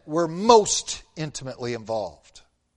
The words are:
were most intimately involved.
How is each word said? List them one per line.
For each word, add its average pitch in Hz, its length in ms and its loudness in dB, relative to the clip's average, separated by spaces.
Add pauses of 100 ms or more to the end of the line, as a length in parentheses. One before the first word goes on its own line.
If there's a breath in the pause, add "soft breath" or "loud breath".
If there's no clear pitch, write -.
were 160 220 2
most 208 760 2 (120)
intimately 131 600 -6
involved. 104 680 -6 (360)